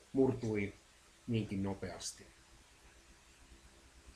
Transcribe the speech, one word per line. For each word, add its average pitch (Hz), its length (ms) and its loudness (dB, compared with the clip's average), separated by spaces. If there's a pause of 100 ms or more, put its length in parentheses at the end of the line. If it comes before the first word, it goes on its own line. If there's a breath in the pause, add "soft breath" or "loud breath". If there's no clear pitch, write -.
(120)
murtui 117 600 2 (540)
niinkin 104 360 0
nopeasti. 95 640 -6 (1900)